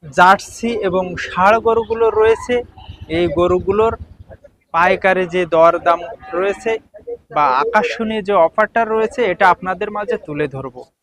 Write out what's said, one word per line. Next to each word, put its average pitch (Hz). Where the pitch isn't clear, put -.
জার্সি 185
এবং 185
ষাঁড় 202
গরুগুলো 226
রয়েছে, 226
এই 170
গরুগুলোর 180
পাইকারি 185
যে 175
দরদাম 170
রয়েছে 202
বা 294
আকর্ষণীয় 220
যে 190
অফারটা 208
রয়েছে, 220
এটা 185
আপনাদের 185
মাঝে 208
তুলে 147
ধরব। 131